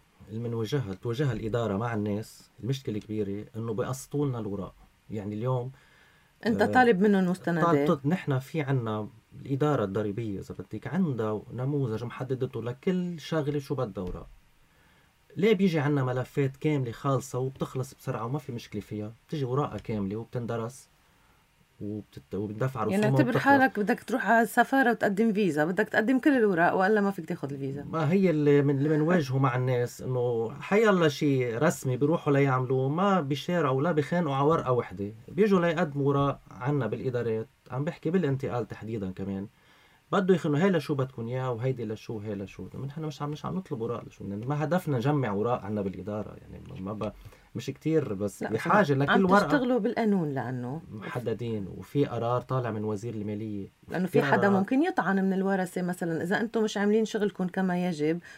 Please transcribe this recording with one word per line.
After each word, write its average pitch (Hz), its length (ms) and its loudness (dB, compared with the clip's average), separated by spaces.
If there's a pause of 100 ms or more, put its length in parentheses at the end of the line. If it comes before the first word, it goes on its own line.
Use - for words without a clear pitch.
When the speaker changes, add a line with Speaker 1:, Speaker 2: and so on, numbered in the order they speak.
(300)
Speaker 1:
اللي 110 100 -8 (100)
منواجهها، 113 440 -4
تواجهها 123 400 -2
الإدارة 110 440 -2
مع 117 160 -2
الناس، 104 560 -4 (140)
المشكلة 123 320 -4
الكبيرة 104 500 -4 (100)
إنه 113 180 -4
بيقسطوا 135 520 -4
لنا 127 140 -2
الأوراق. 98 360 -6 (340)
يعني 104 260 -6
اليوم 127 360 -2 (760)
Speaker 2:
أنت 208 160 2
Speaker 1:
آه، 220 40 6
Speaker 2:
طالب 233 360 6
منهم 196 240 6
مستندات؟ 170 640 2
Speaker 1:
طالب، 139 200 0
نحن 147 320 0
في 156 220 -4
عنا 113 460 -2 (340)
الإدارة 139 420 0
الضريبية 101 560 -2
إذا 90 200 -12
بدك، - 280 -10
عندها 113 540 0 (120)
نموذج 127 500 0
محددته 120 600 -4
لكل 175 560 -2
شغلة 147 400 -2
شو 139 160 -6
بدها 104 280 -4
أوراق. 87 240 -8 (1080)
ليه 208 160 6
بيجي 180 260 4
عنا 139 240 2
ملفات 127 540 -2
كاملة 139 340 0
خالصة 131 480 -2
وبتخلص 131 540 -6
بسرعة 110 320 -8
وما 135 140 -4
في 143 120 -10
مشكلة 110 300 -8
فيها؟ 107 320 -8 (140)
بتجي 147 180 -4
وراقة 131 320 -2
كاملة 101 380 -4
وبتندرس 117 760 -8 (920)
وبتت-، 104 540 -10
وبتدفع 107 440 -4
Speaker 2:
يعني 185 160 -2
Speaker 1:
رسومها 208 160 4
Speaker 2:
اعتبر 135 180 4
Speaker 1:
وبتخلص. 247 140 0
Speaker 2:
حالك 269 360 4
بدك 208 240 0
تروح 254 240 -2
على 226 140 6
السفارة 240 500 4
وتقدم 214 420 2
فيزا، 165 320 2
بدك 190 240 0
تقدم 247 300 2
كل 277 180 6
الأوراق 180 380 4
وإلا 196 260 4
ما 202 100 2
فيك 170 140 -8
تاخد 147 260 -6
الفيزا. 139 320 -6
Speaker 1:
ما 147 280 0
هي 190 180 6
اللي 147 320 6
من-، 139 160 4
اللي 143 120 2
منواجهه 151 480 2
مع 131 180 2
الناس، 123 460 0
إنه 120 580 0
حيالله 196 480 4
شيء 131 500 2
رسمي 131 400 0
بيروحوا 151 360 2
ليعملوه، 131 560 2
ما 185 320 2
بيشارعوا 143 560 0
ولا 156 140 2
بيخانقوا 151 440 0
على 139 120 2
ورقة 131 240 2
وحدة. 101 400 -2 (160)
بيجوا 190 320 4
ليقدموا 156 460 0
أوراق 139 340 2 (120)
عنا 127 360 -2
بالإدارات، 113 600 -2 (240)
عم 135 120 -4
بحكي 160 260 -4
بالانتقال 135 580 -2
تحديدًا 107 440 -8
كمان. 98 360 -6 (640)
بده 185 240 4
يخ-، 170 100 -4
إنه 147 120 2
هي 190 120 4
لشو 156 260 0
بدكم 127 320 -4
إياه، 127 240 -4
وهيدي 120 340 -4
لشو، 110 340 -8
هي 104 160 -8
لشو. 98 320 -10
طب 98 180 -10
نحن 139 160 -10
مش 151 200 -8
عم، 143 80 -6
مش 151 160 -10
عم 165 100 -6
نطلب 156 260 -6
أوراق - 240 -6
لشو، - 180 -18
يعني 104 220 -6
ما 147 180 -2
هدفنا 151 340 0
نجمع 131 320 0
أوراق 110 320 0
عنا 104 200 -4
بالإدارة، 98 600 -6
يعني 82 400 -16
ما 98 120 -8
ب-، 104 180 -6 (440)
مش 117 100 -8
كتير، 147 480 0
بس 101 300 -4
Speaker 2:
لا، 247 80 -4
Speaker 1:
بحاجة 190 420 4
Speaker 2:
عم 135 100 2
Speaker 1:
لكل 190 220 4
ورقة. 196 200 6
Speaker 2:
تشتغلوا 254 340 2
بالقانون 202 540 0
لأنه 127 480 -6 (100)
Speaker 1:
محددين، 110 760 -6 (100)
وفي 139 280 0
قرار 120 360 -2
طالع 127 300 -4
من 107 120 -6
وزير 107 300 -4
المالية. 104 540 -6 (200)
Speaker 2:
لأنه 180 180 -2
في 175 60 -6
Speaker 1:
كتير 233 120 4
Speaker 2:
حدا 220 180 2
Speaker 1:
قرارات. 196 180 4
Speaker 2:
ممكن 262 240 2
يطعن 190 420 0
من 190 80 2
الورثة 190 480 0
مثلًا، 175 420 -2
إذا 175 180 0
أنتم 226 220 0
مش 214 140 -2
عاملين 208 280 4
شغلكم 202 420 -2
كما 180 400 0
يجب، 160 320 0 (180)